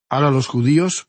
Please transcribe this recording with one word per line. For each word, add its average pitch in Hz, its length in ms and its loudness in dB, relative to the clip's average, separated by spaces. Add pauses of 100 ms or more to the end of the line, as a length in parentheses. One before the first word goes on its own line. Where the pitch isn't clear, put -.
Ahora 143 220 0
los 131 160 0
judíos 147 640 0